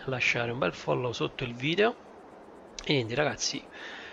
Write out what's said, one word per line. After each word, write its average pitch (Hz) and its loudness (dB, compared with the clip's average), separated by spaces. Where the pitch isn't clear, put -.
lasciare 120 2
un 120 -2
bel 170 2
follow 131 0
sotto 151 -2
il 120 -2
video. 175 4
E - 4
niente 117 2
ragazzi, 135 0